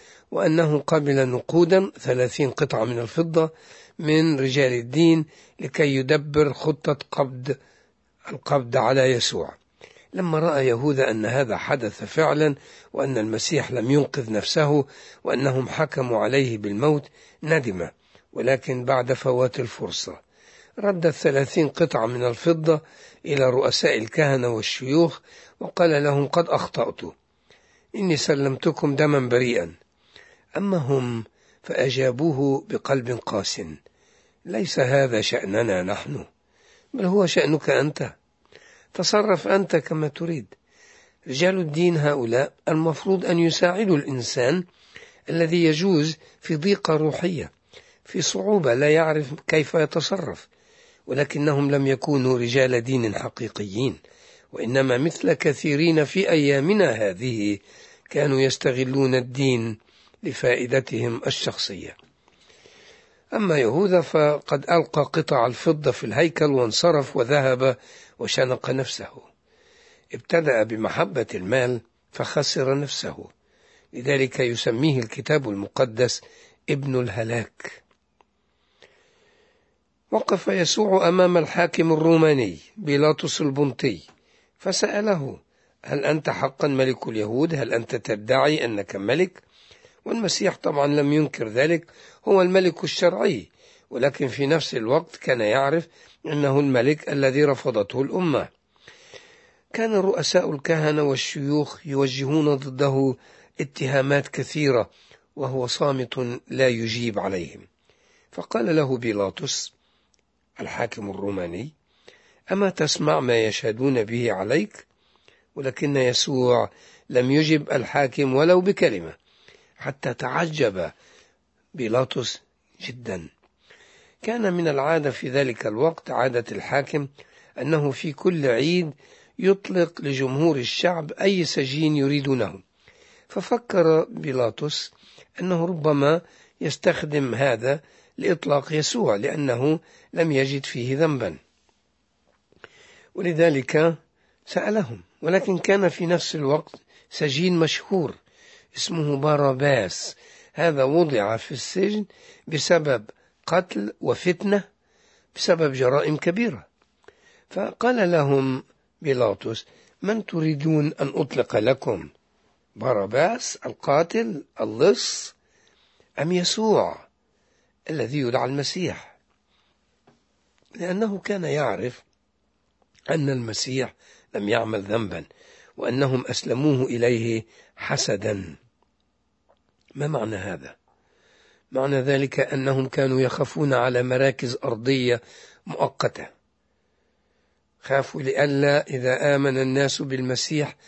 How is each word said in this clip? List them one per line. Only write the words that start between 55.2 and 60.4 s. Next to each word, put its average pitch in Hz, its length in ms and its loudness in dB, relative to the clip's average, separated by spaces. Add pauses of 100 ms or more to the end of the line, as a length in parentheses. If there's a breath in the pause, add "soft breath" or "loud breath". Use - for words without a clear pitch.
كثيرين 156 720 2
في - 240 -2
أيامنا 151 600 4
هذه 104 680 -2 (500 loud breath)
كانوا 143 320 2
يستغلون 131 760 0
الدين 123 600 0 (460 soft breath)
لفائدتهم 123 1040 0